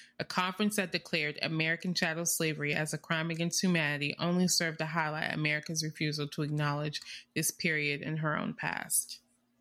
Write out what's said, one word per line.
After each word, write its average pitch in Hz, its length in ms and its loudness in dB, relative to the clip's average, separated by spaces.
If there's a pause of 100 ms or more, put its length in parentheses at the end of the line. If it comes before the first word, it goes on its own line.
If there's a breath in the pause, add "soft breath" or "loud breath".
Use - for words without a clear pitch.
(200 loud breath)
a - 60 -4
conference 190 500 0
that 180 160 0
declared 156 500 -2
American 160 520 0
chattel 165 320 0
slavery 147 480 0
as 156 200 0
a 160 40 -2
crime 165 340 0
against 165 320 0
humanity, 147 560 2
only 180 300 4
served 160 300 2
to 160 60 0
highlight 156 480 0
America's 151 520 0
refusal 151 420 -2
to 151 140 -4
acknowledge 147 600 0 (320 loud breath)
this 156 160 0
period 147 520 0
in 156 160 -4
her 156 200 0
own - 160 -2
past. - 640 -2 (420)